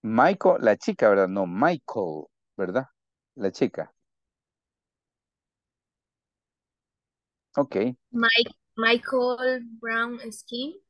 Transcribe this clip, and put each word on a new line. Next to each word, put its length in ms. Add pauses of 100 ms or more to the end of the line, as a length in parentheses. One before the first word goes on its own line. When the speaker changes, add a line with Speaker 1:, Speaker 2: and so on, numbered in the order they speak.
Speaker 1:
Michael, 580
la 140
chica, 320
¿verdad? 200
No, 180
Michael, 800 (300)
¿verdad? 300 (480)
La 160
chica. 420 (3750)
Ok. 400 (160)
Speaker 2:
Mike-, 440 (220)
Michael 840 (180)
brown 400 (140)
skin. 400 (180)